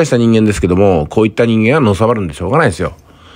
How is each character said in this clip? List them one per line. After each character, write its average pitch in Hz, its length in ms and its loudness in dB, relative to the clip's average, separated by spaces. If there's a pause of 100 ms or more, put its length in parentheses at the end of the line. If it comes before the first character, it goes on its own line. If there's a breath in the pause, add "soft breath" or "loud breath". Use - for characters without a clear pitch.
し - 40 -8
た 127 60 0
人 117 160 2
間 110 120 4
で 107 80 2
す - 80 -6
け 95 80 0
ど 90 80 2
も、 92 320 2
こ 110 140 0
う 110 40 2
い 110 40 0
っ - 20 -20
た 117 140 0
人 113 140 0
間 113 140 0
は 160 60 0
の 104 140 2
さ 110 120 0
ば 120 80 0
る 110 60 -4
ん 90 80 -6
で 73 60 -12
し - 80 -12
ょ 87 40 -6
う 98 40 -4
が 143 80 0
な 165 60 2
い 120 40 2
で 90 40 -2
す 90 100 -8
よ。 80 120 -6 (400 loud breath)